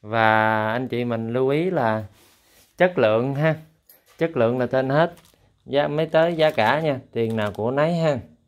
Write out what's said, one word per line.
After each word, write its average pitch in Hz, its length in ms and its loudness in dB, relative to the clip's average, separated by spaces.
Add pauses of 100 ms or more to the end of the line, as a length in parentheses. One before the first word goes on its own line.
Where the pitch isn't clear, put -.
Và 110 680 2
anh 127 160 -4
chị 120 160 -4
mình 113 280 -4
lưu 131 160 0
ý 160 220 0
là 113 340 -2 (720)
chất 180 200 0
lượng 120 360 2
ha. 151 200 0 (640)
Chất 165 180 -2
lượng 120 220 2
là 127 80 -2
trên 131 220 -2
hết. 160 260 0 (520)
Giá 143 220 0
mới 156 180 -2
tới 160 300 2
giá 156 140 2
cả 123 300 0
nha. 147 180 -2 (140)
Tiền 113 240 -2
nào 104 160 -2
của 107 180 -4
nấy 151 260 0
ha. 156 220 0 (300)